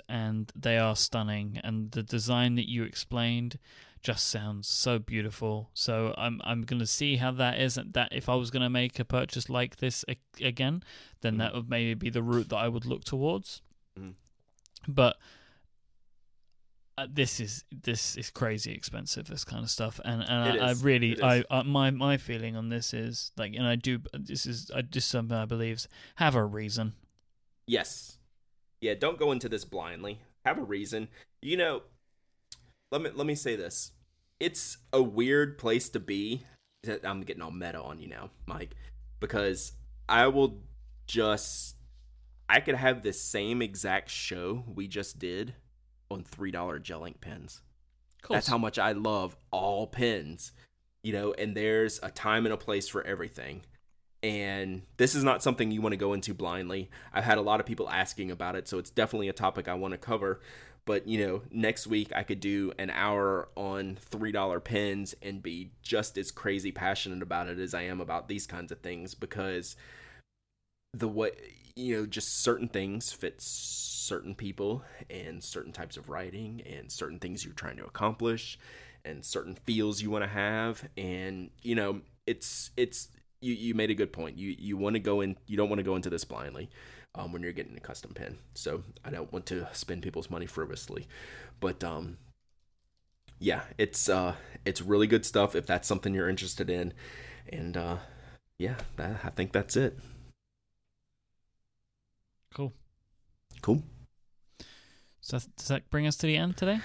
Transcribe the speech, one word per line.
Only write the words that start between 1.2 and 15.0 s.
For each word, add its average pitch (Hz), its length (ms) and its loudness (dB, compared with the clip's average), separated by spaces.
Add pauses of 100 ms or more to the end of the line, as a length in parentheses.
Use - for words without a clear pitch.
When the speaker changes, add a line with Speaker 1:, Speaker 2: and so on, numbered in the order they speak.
Speaker 1:
and 110 280 -2
the 113 120 -2
design 120 520 4
that 120 120 2
you 117 160 0
explained 120 760 -2 (420)
just - 260 0
sounds 104 400 -2
so 120 320 2
beautiful. 107 760 -2
So 113 440 0
I'm, 117 260 -2
I'm 117 200 0
gonna 120 240 0
see 143 300 2
how 127 140 2
that 123 280 2
is. 127 160 2
That - 360 0
if - 160 -4
I 123 80 4
was 120 160 0
gonna 127 180 2
make 123 300 2
a 123 60 -2
purchase 127 440 0
like 123 280 0
this 127 320 -2
a-, 127 80 -4 (280)
again, 131 380 0 (380)
then 113 120 2
Speaker 2:
Mm-hmm. 110 60 2
Speaker 1:
that 113 140 0
would 120 160 -6
maybe 117 240 2
be 110 160 -2
the 117 140 0
route 120 260 2
that 110 80 0
I 113 100 2
would 117 180 -2
look 123 200 -2
towards. 160 560 -2 (360)
Speaker 2:
Mm-hmm. 95 140 -10 (800)
Speaker 1:
But, 131 260 6 (1800)